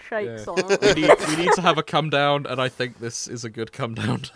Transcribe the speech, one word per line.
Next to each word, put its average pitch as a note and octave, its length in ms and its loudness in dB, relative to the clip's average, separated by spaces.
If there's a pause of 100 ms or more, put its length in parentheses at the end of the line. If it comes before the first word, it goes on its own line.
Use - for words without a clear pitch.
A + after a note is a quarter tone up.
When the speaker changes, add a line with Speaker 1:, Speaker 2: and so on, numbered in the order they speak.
Speaker 1:
shakes G#3+ 380 -6
Speaker 2:
Yeah. G3 60 -8
Speaker 1:
on, F3 40 -8 (140)
haven't G3 100 2 (160)
Speaker 2:
We - 60 2
Speaker 1:
we? - 60 6
Speaker 2:
need, - 100 8 (100)
we D#3 80 -2
need F4 180 2
to - 80 2
have E3 160 4
a D#3 40 0
come D3+ 260 -2
down, C#3+ 380 2
and B2+ 160 -4
I B2+ 80 0
think B2 300 -6
this A#2 280 -8
is A#2+ 160 -10
a A2+ 60 -10
good A2+ 220 -8
come A#2 220 -8
down A2+ 260 -4
to C3 160 -14